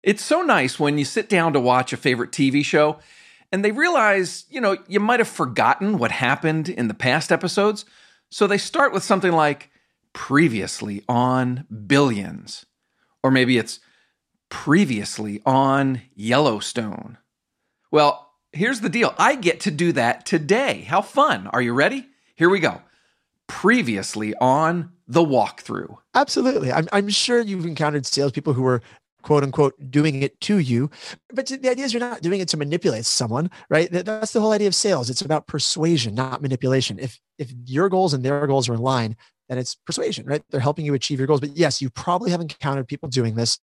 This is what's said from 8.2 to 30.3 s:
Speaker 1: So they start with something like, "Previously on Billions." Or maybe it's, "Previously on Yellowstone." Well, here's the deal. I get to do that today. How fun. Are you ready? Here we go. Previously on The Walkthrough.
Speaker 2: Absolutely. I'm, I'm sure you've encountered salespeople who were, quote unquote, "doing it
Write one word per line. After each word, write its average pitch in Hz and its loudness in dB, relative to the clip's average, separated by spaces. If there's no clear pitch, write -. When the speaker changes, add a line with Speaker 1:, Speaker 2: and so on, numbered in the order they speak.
Speaker 1:
So - 2
they 196 2
start - 0
with 190 -2
something 185 2
like, 151 0
"Previously 113 0
on 123 0
Billions." 107 0
Or 135 2
maybe 127 4
it's, - -6
"Previously 107 -2
on 135 2
Yellowstone." 113 -2
Well, - 2
here's 220 -2
the 220 -4
deal. 220 0
I 247 4
get 185 -2
to 202 -2
do 170 0
that 123 0
today. 196 0
How 175 2
fun. 202 0
Are 120 0
you 120 -2
ready? 214 2
Here 165 4
we 196 4
go. - 0
Previously 110 0
on 156 0
The 143 4
Walkthrough. - -2
Speaker 2:
Absolutely. 262 2
I'm, 160 0
I'm 202 0
sure 240 2
you've 196 -6
encountered 147 -2
salespeople 139 -2
who 127 0
were, 127 2
quote 147 4
unquote, 139 2
"doing 143 2
it - -4